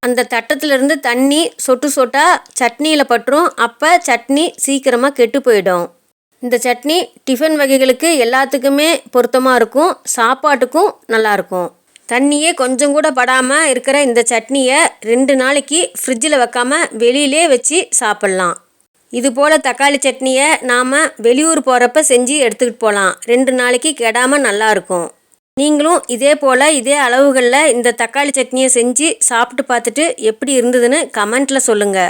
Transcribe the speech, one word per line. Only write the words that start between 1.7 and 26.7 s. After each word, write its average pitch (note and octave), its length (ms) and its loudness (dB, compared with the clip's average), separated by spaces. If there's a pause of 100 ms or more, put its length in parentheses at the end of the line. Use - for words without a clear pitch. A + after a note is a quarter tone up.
சொட்டா C4+ 280 0 (360)
சட்னியில C#4 520 0
பட்டுரும். C#4 360 0 (180)
அப்ப D4+ 280 0 (140)
சட்னி C4+ 380 0 (180)
சீக்கிரமா C4+ 460 0 (100)
கெட்டு A#3+ 260 0
போயிடும். F#3 400 2 (560)
இந்த B3 220 -2
சட்னி B3 300 -2 (320)
டிஃபன் D4+ 340 0
வகைகளுக்கு C4 480 2 (160)
எல்லாத்துக்குமே C#4 680 0 (220)
பொருத்தமா B3+ 460 2
இருக்கும், B3+ 320 0 (220)
சாப்பாட்டுக்கும் B3+ 800 0 (220)
நல்லா A3 240 0
இருக்கும். F3+ 300 -6 (440)
தண்ணியே D4 480 0
கொஞ்சம் C4 360 0
கூட D4+ 120 0 (100)
படாம B3+ 400 0 (140)
இருக்கிற B3+ 340 0
இந்த A#3 240 0
சட்னியை B3+ 480 -2 (320)
ரெண்டு C4 320 2
நாளைக்கு C#4 380 -2 (200)
ஃப்ரிட்ஜில் C4 420 -2
வைக்காம B3 380 -2 (220)
வெளியிலே C#4 500 2
வச்சு C4 260 0 (200)
சாப்பிடலாம். F#3+ 580 -2 (580)
இது B3 160 0 (100)
போல D4+ 180 4 (100)
தக்காளி C#4 380 0
சட்னியை C4 420 0 (240)
நாம B3+ 300 0 (240)
வெளியூர் D4+ 420 2
போறப்ப B3 440 2
செஞ்சு B3 340 2
எடுத்துக்கிட்டு A#3 400 -2
போலாம். G3+ 260 0 (200)
ரெண்டு B3+ 280 2
நாளைக்கு B3 320 0 (100)
கெடாம B3 460 0
நல்லா G#3+ 280 0
இருக்கும். F3+ 320 -4 (560)
நீங்களும் D4+ 360 2 (160)
இதே C4+ 180 2 (120)
போல C4+ 340 2